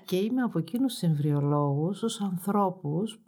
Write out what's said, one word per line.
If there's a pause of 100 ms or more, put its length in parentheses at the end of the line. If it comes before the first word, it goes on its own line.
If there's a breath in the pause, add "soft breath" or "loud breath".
και
είμαι
από
εκείνους
τους
εμβριολόγους,
τους
ανθρώπους